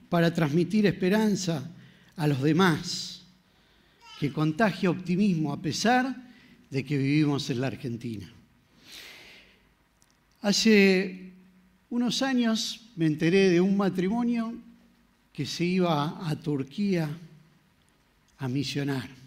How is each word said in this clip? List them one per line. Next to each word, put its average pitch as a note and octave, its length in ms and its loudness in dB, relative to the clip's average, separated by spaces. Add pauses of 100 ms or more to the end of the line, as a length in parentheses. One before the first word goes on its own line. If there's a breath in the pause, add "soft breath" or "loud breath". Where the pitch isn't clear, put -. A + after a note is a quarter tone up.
para E3+ 240 4
transmitir F3 520 2
esperanza F#3+ 840 0 (460 loud breath)
a D3+ 120 -2
los C3+ 140 0
demás, D#3+ 840 0 (960 soft breath)
que C#3+ 120 -2
contagie D#3 560 0
optimismo F3 680 0
a - 80 -10
pesar B3 540 0 (540 loud breath)
de C3 140 -4
que C#3+ 140 -4
vivimos C#3+ 520 0
en B2 120 -4
la C3+ 60 -2
Argentina. A2 640 -8 (2000 loud breath)
Hace G3 920 4 (560)
unos A#3+ 320 -2
años A#3+ 720 -2
me E3 120 0
enteré E3+ 420 4
de E3+ 100 4
un G3 160 2
matrimonio A3+ 800 -2 (800)
que C#3+ 120 -6
se - 200 -4
iba E3+ 640 0
a D3 80 -2
Turquía D#3 720 -2 (1300)
a C3+ 100 -6
misionar C#3 640 -4 (180)